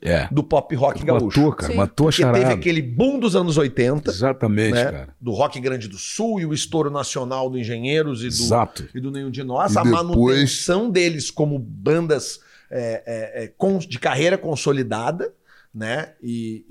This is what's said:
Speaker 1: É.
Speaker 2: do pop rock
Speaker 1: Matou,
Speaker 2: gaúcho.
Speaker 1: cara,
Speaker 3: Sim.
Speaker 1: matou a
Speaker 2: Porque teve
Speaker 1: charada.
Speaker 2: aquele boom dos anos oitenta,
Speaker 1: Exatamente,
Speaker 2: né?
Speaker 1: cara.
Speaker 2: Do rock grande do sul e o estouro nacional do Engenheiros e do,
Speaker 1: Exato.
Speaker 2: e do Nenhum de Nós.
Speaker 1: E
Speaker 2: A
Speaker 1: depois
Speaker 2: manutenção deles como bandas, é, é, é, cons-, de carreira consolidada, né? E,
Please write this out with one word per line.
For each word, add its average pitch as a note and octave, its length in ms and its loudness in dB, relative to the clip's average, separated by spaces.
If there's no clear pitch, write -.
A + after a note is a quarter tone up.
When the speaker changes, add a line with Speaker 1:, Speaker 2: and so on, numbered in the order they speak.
Speaker 1:
É. - 300 2
Speaker 2:
do C#3 120 2
pop - 320 0
rock C3+ 300 2
Speaker 1:
Matou, D#3+ 140 4
Speaker 2:
gaúcho. C#3 340 4
Speaker 1:
cara, - 180 -4
Speaker 3:
Sim. - 60 0
Speaker 1:
matou G2+ 300 2
a D3+ 40 4
Speaker 2:
Porque - 120 2
teve B2 160 4
Speaker 1:
charada. B2+ 160 4
Speaker 2:
aquele D#3+ 260 0
boom F#3+ 380 0
dos A3+ 180 2
anos E3+ 200 2
oitenta, C3+ 540 2
Speaker 1:
Exatamente, A2 640 0
Speaker 2:
né? A#2+ 120 2
Speaker 1:
cara. C#2 240 -6
Speaker 2:
Do A#2+ 120 -6
rock C3+ 280 -2
grande B2 300 -4
do F#2+ 80 -14
sul G#3+ 440 -4
e E3 40 -4
o D3+ 80 -4
estouro D3+ 360 -2
nacional C3 600 -4
do B2+ 80 -4
Engenheiros B2 640 -2
e B2 60 -6
do, A#2+ 160 -2
Speaker 1:
Exato. A2+ 500 0
Speaker 2:
e B2+ 80 -8
do C3+ 100 -6
Nenhum C#3 200 -8
de C3+ 120 -8
Nós. B2+ 320 0
Speaker 1:
E - 20 4
Speaker 2:
A - 60 2
Speaker 1:
depois A#2+ 220 4
Speaker 2:
manutenção C#3+ 840 2
deles F3 420 0
como D3 260 0
bandas, C3+ 840 -2
é, A#2 360 -6
é, A2+ 400 -8
é, - 20 -14
cons-, F#3+ 300 0
de A#2+ 100 -8
carreira E3 400 0
consolidada, C#3 960 -2
né? A#2 400 -6
E, A2+ 460 -8